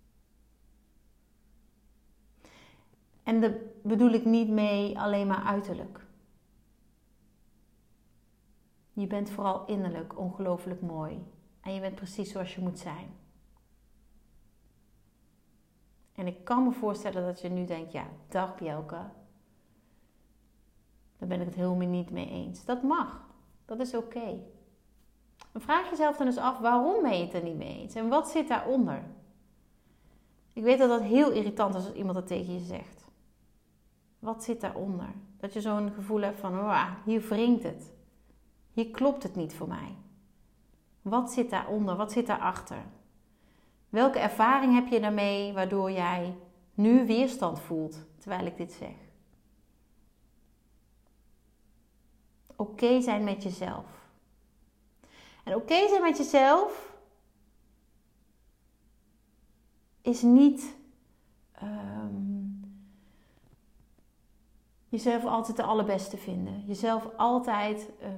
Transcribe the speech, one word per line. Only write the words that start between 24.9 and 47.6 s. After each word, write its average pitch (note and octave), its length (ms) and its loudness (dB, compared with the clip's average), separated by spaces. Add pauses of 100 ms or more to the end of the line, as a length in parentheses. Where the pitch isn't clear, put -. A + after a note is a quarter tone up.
Maar A3 120 -12
vraag F4 260 0
jezelf D4+ 260 2
dan C#4+ 100 0
eens B3+ 100 0
af, B3 220 -2
waarom B3 440 4
ben A3 160 2
je F3 60 -2
het F3+ 100 -6
er E3+ 80 -4
niet E3 140 -6
mee - 220 -10
eens? - 160 -12
En A3+ 140 -2
wat D#4 200 2
zit D#4+ 200 0
daaronder? A#3 560 0 (1500)
Ik A3+ 100 -8
weet B3+ 160 6
dat B3+ 100 8
dat A#3 140 4
heel B3 280 6
irritant G#3 440 0
is F#3 100 -4
als G#3 100 -10
iemand F#3 200 -4
dat F#3 120 -4
tegen F3+ 280 -4
je F3+ 60 -6
zegt. - 460 -12 (1120)
Wat A3 260 -8
zit A#3 160 -4
daaronder? G3 540 -6 (220)
Dat G3 160 -10
je G#3+ 80 -6
zo'n G#3 320 -2
gevoel G#3 280 -2
hebt G3+ 200 -2
van, F#3 160 -4
"Wauw, F#3+ 380 0 (100)
hier A3 160 0
wringt A3+ 420 2
het. - 300 -10 (800)
Hier A3+ 180 -4
klopt C#4 320 0
het F#3 140 -8
niet D#3+ 180 -6
voor D#3+ 140 -10
mij." - 280 -12 (1080)
Wat B3 300 0
zit B3 180 0
daaronder? G3+ 460 0
Wat G#3 160 -2
zit A#3+ 140 0
daarachter? F3+ 580 -4 (1040)
Welke B3+ 300 4
ervaring B3 560 4
heb B3 120 6
je A3+ 140 2
daarmee G3+ 520 0
waardoor F#3+ 380 0
jij F3+ 460 -2 (380)
nu A#3 320 8
weerstand A3 540 0